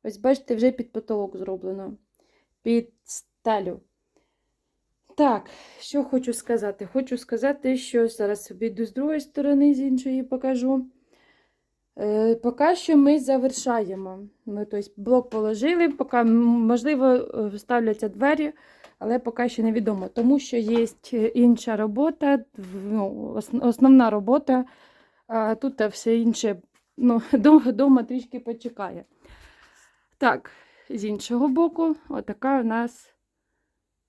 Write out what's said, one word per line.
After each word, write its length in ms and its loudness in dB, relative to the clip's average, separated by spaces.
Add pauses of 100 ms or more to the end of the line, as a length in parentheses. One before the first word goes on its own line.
Ось 140 -10
бачите, 380 0
вже 160 2
під 220 -10
потолок 440 -6
зроблено, 600 -10 (640)
під 300 0 (120)
стелю. 760 -6 (1400)
Так, 340 0 (300)
що 240 -4
хочу 280 -4
сказати? 600 -6
Хочу 260 -4
сказати, 580 -4
що 320 -2
зараз 420 -6
обійду 360 -6
з 60 -16
другої 280 -4
сторони, 540 2
з 60 -2
іншої 420 -2
покажу. 640 -2 (1120)
Е, 340 0
поки 420 0
що 200 2
ми 220 6
завершаємо. 1120 -4 (180)
Ну, 240 -8
тобто 260 -8
блок 340 0
положили, 580 0
поки, 280 -4
м, 200 4 (300)
можливо, 400 2
е, 400 0
вставляться 640 -2
двері, 440 -2 (460)
але 200 -2
поки 300 -4
що 140 -4
невідомо, 460 -2
тому 300 2
що 180 -4
є 300 0 (480)
інша 420 4
робота, 600 0 (200)
в-, 360 -10
ну, 440 -4
ос-, 260 -6
основна 480 8
робота, 540 0 (640)
а 280 -2
тут 260 -6
все 360 0
інше, 460 0 (340)
ну, 300 2
<laughs> 60 -2
до-, 400 6
дома 300 2
трішки 380 -10
почекає. 640 -12 (1120)
Так, 320 -2 (400)
з 140 -8
іншого 440 -2
боку, 480 0 (120)
отака 520 -4
у 40 -4
нас 500 -6 (960)